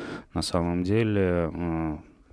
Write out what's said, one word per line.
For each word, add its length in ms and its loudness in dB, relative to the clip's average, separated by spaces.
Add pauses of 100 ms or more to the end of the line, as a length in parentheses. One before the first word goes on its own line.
(320)
на 100 -2
самом 420 0
деле, 680 2
э, 440 -2 (360)